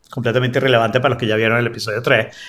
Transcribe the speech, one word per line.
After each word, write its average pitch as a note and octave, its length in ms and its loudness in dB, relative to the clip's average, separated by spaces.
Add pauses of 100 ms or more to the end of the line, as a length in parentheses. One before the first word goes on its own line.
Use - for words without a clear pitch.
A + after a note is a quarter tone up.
completamente B2 500 -2
irrelevante B2 400 2
para A#2+ 160 0
los A#2 40 -10
que A#2 80 -4
ya G#2+ 80 2
vieron A2 220 2
el A#2+ 100 0
episodio A2+ 340 -6
tres, A#2+ 340 0 (140)